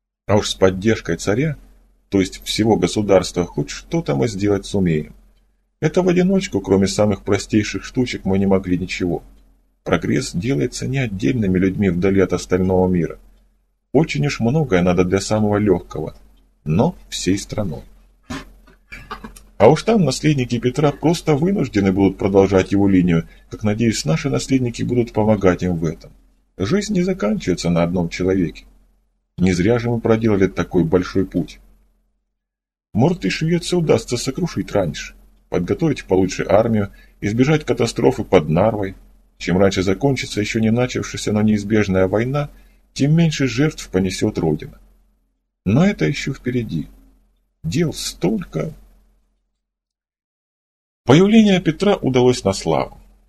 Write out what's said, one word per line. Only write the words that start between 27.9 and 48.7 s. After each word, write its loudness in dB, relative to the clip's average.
человеке. -2
Не 2
зря 2
же -4
мы -2
проделали 2
такой -2
большой 0
путь. -6
Может, 2
и 0
Швецию 0
удастся 0
сокрушить -6
раньше, -2
подготовить -2
получше 0
армию, 2
избежать -2
катастрофы 0
под 2
Нарвой. 0
Чем -2
раньше 2
закончится -2
ещё -4
не 2
начавшаяся, -4
но 2
неизбежная 2
война, -2
тем 2
меньше 2
жертв -2
понесёт -2
Родина. -4
Но 4
это 0
ещё -4
впереди. -6
Дел -2
столько. -6